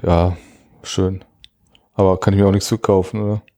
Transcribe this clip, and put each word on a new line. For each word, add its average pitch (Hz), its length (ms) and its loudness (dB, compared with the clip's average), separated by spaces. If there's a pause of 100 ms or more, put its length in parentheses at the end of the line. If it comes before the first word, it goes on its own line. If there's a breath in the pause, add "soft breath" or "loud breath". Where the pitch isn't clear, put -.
Ja, 87 300 2 (480 loud breath)
schön. 92 400 -4 (680)
Aber 92 260 2
kann 98 140 0
ich 98 80 2
mir 101 60 4
auch 95 40 4
nichts 101 160 0
zu 110 100 -2
kaufen, 98 440 0
oder? 104 200 -4 (160)